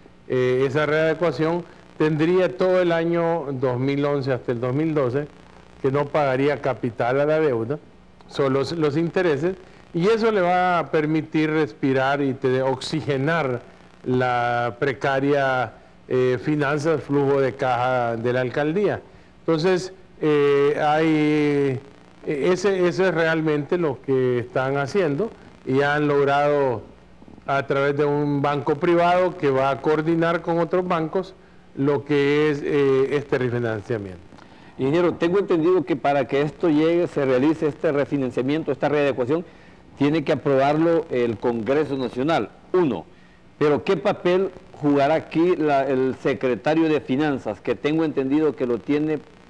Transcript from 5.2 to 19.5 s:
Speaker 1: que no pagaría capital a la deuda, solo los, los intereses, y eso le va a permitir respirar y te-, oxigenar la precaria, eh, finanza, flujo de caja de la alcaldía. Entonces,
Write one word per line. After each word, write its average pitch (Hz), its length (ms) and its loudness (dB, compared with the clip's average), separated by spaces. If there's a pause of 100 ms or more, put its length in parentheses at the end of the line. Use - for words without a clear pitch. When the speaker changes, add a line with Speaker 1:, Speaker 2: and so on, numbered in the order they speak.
Speaker 1:
que 139 80 0
no 143 160 0
pagaría 135 560 0
capital 123 580 -2
a 143 60 2
la 156 140 2
deuda, 131 400 -2 (480)
solo 139 340 0
los, 139 100 -4
los 151 260 -2
intereses, 170 580 0 (380)
y 170 140 0
eso 226 240 2
le 202 100 2
va 180 380 2
a 143 100 -4
permitir 156 640 0
respirar 143 720 0
y 135 100 0
te-, 131 300 0
oxigenar 135 960 -2 (420)
la 120 760 0
precaria, 135 920 0 (340)
eh, 127 340 0
finanza, 151 560 0
flujo 139 420 0
de 131 140 0
caja 123 640 0
de 120 160 -2
la 127 80 0
alcaldía. 151 600 -2 (400)
Entonces, 175 520 0 (280)